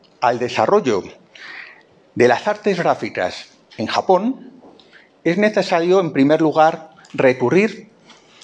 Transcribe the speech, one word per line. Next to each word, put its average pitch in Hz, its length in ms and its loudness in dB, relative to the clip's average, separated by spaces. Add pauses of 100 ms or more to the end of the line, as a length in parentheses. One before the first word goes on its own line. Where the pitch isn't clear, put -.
(200)
al 123 180 0
desarrollo 120 640 0 (1120)
de 120 120 4
las 120 200 -2
artes 208 300 -2
gráficas 117 720 -4 (260)
en 110 100 -6
Japón, 196 640 -2 (720)
es 170 160 -2
necesario, 190 640 2
en 160 120 -2
primer 147 280 2
lugar, 156 500 2 (240)
recurrir 135 760 0 (540)